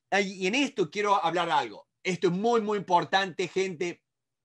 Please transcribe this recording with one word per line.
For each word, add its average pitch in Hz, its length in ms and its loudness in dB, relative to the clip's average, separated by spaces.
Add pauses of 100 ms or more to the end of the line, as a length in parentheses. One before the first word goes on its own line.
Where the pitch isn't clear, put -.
(240)
Y 190 240 -4
en 214 80 0
esto 240 340 0
quiero 202 320 2
hablar 170 280 0
algo. 123 380 -2 (160)
Esto 180 240 0
es 170 60 2
muy, 226 280 2
muy 208 160 -2
importante, 180 720 0
gente. 180 540 -4 (420)